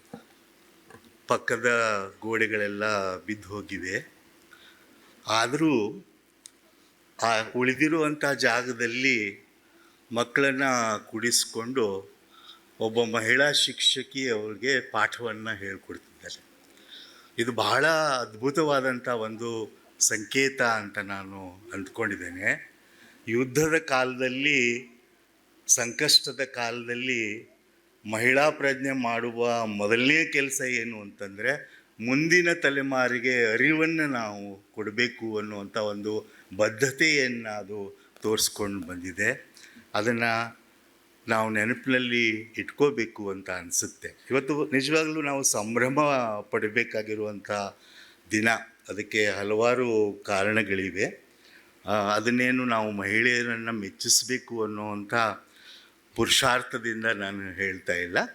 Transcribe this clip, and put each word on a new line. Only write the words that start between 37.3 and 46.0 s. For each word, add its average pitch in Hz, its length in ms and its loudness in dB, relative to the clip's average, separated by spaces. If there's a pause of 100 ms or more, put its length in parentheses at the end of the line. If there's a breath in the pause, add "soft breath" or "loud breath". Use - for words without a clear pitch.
ಅದು 101 600 -10 (120)
ತೋರಿಸ್ಕೊಂಡು 101 640 0
ಬಂದಿದೆ. 90 580 -4 (480 loud breath)
ಅದನ್ನ 117 300 0 (1040)
ನಾವು 110 220 2
ನೆನಪಿನಲ್ಲಿ 120 800 2 (280)
ಇಟ್ಕೋಬೇಕು 113 720 0
ಅಂತ 95 200 -10
ಅನ್ಸುತ್ತೆ. - 840 -6
ಇವತ್ತು 139 420 0
ನಿಜವಾಗ್ಲೂ 156 480 2
ನಾವು 139 220 -2
ಸಂಭ್ರಮ 120 580 2 (500)